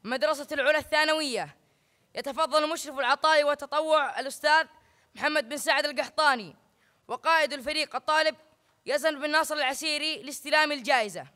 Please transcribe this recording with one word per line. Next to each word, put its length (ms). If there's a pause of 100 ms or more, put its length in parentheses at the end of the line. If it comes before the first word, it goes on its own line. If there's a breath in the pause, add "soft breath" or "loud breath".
مدرسة 480
العلا 260
الثانوية، 800 (580)
يتفضل 540
مشرف 300
العطاء 440
والتطوع 760
الأستاذ 460 (500 soft breath)
محمد 340
بن 80
سعد 280
القحطاني، 720 (520)
وقائد 460
الفريق 420
الطالب 400 (500)
يزن 340
بن 100
ناصر 260
العسيري 680
لاستلام 480
الجائزة. 640